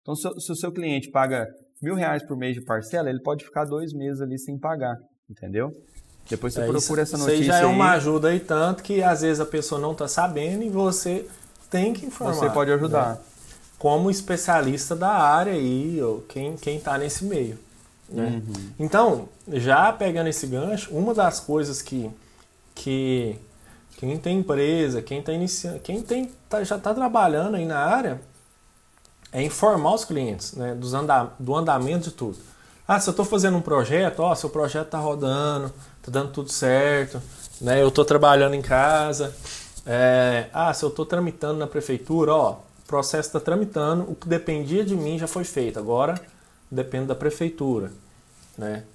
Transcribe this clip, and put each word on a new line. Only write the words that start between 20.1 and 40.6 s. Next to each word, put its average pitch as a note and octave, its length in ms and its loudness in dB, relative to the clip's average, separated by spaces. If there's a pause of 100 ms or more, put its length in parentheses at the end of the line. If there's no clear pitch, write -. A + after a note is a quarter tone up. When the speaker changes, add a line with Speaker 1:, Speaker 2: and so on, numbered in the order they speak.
Speaker 2:
esse D3+ 180 -4
gancho, D#3+ 480 -4
uma G3 200 0
das F#3+ 260 2
coisas D3 420 -2
que, B2 260 -6 (680)
que B2+ 600 -2 (600)
quem C3+ 220 -4
tem F3+ 200 0
empresa, D3 640 2
quem C#3+ 200 -8
tá D#3+ 100 -4
iniciando, F3 480 -4
quem G#3 220 -6
tem, B3 280 -4 (180)
tá, G#3+ 160 -2
já G3 140 -2
tá G3+ 160 -2
trabalhando G#3 640 2
aí E3+ 100 -2
na D#3 120 -2
área, E3 420 0 (1120)
é C3 100 -2
informar F3 520 2
os A3+ 100 -2
clientes, A#2+ 500 -6
né, B2 200 -6
dos B2 200 -8
anda-, C3+ 440 2
do C3 160 -4
andamento D#3+ 560 0
de - 40 -
tudo. G#2 240 -8 (480)
Ah, G3 120 4
se G3 100 0
eu F3 60 0
tô G3+ 100 2
fazendo F#3+ 320 2
um E3+ 40 2
projeto, D#3 600 2
ó, E3+ 140 4
seu D3 160 -4
projeto D3+ 380 -2
tá D#3+ 100 -6
rodando, C#3+ 720 -2 (340)
tá - 80 -14
dando C#3 220 -2
tudo C#3 180 -8
certo, C3+ 680 2 (400)
né, B2+ 220 4
eu C3+ 80 8
tô C#3+ 140 6
trabalhando C#3+ 500 6
em C#3 80 -4
casa. C#3+ 720 2 (540)
É, B2 640 4
ah, D#3+ 220 2